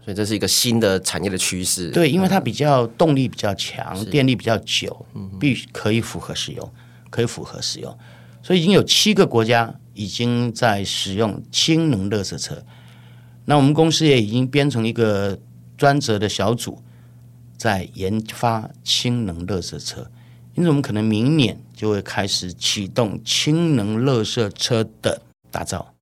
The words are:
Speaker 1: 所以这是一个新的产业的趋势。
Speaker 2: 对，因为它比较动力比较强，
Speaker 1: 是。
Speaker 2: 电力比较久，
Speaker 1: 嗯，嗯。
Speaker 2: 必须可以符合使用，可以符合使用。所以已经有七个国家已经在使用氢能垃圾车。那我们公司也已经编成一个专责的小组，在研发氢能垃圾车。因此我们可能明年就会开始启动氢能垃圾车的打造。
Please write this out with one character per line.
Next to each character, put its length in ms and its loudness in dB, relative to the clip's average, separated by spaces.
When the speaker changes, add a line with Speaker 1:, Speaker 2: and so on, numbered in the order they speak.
Speaker 1:
所 80 -10
以 20 -6
这 100 0
是 100 0
一 40 0
个 80 0
新 320 2
的 220 4
产 240 -4
业 60 0
的 80 -2
趋 260 -2
势。 260 -4
Speaker 2:
对， 200 4
因 100 2
为 80 2
它 100 2
比 140 -2
较 340 2
动 300 2
力 100 2
比 100 -6
较 180 -2
强， 420 -10
Speaker 1:
是。 80 -6
Speaker 2:
电 220 2
力 100 2
比 80 -10
较 140 2
久， 560 -6
Speaker 1:
嗯， 180 -12
嗯。 60 -14
Speaker 2:
必 160 0
须 180 -10
可 180 -2
以 100 2
符 200 -8
合 140 -12
使 180 -8
用， 200 -12
可 140 -4
以 40 2
符 160 -8
合 200 -14
使 180 -8
用。 180 -12
所 120 0
以 60 4
已 20 0
经 100 4
有 100 8
七 320 2
个 120 6
国 180 2
家 300 2
已 120 -6
经 460 -2
在 320 2
使 300 -4
用 360 -2
氢 400 2
能 200 0
垃 120 0
圾 140 -8
车。 260 -10
那 100 4
我 60 6
们 100 6
公 180 4
司 140 0
也 160 6
已 100 0
经 160 2
编 220 2
成 180 0
一 60 0
个 460 2
专 220 4
责 180 -2
的 100 0
小 260 0
组， 280 -10
在 380 0
研 280 -2
发 360 -2
氢 400 -2
能 220 -6
垃 140 -4
圾 180 -10
车。 320 -12
因 80 0
此 60 4
我 60 4
们 80 2
可 100 -6
能 100 0
明 360 2
年 200 2
就 160 -2
会 120 0
开 240 -4
始 260 -4
启 340 -4
动 380 -2
氢 500 0
能 300 0
垃 180 2
圾 280 -2
车 360 -2
的 220 -2
打 140 -6
造。 380 -8